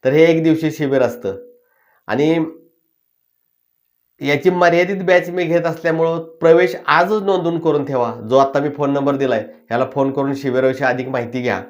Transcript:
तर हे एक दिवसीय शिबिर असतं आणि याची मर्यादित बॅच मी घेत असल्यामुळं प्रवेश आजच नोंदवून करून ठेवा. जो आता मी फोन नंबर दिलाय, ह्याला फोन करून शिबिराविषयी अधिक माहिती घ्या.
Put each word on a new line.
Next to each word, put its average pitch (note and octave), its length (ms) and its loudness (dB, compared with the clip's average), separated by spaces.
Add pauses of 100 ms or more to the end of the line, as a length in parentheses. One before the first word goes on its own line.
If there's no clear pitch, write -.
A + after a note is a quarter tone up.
तर C3 80 2
हे D#3 100 4
एक E3 200 4
दिवसीय D#3+ 280 0
शिबिर C3+ 320 -2
असतं A2+ 340 -4 (680)
आणि D#3 380 0 (1800)
याची C#3+ 300 0
मर्यादित F3+ 520 2
बॅच F3+ 260 2
मी F3+ 160 -4
घेत E3 180 0
असल्यामुळं E3 560 -2
प्रवेश E3 580 2 (100)
आजच F#3 360 2
नोंदवून F3 360 -2
करून D3+ 260 0
ठेवा. B2 300 -2 (140)
जो B2 80 2
आता C3+ 240 4
मी D3 100 -2
फोन C#3+ 220 -2
नंबर C#3 240 0
दिलाय, B2+ 240 0
ह्याला A#2+ 520 -4
फोन C3+ 200 0
करून C#3 220 -2
शिबिराविषयी C3+ 520 -2
अधिक B2+ 220 -2
माहिती B2 340 -6
घ्या. G2+ 260 -4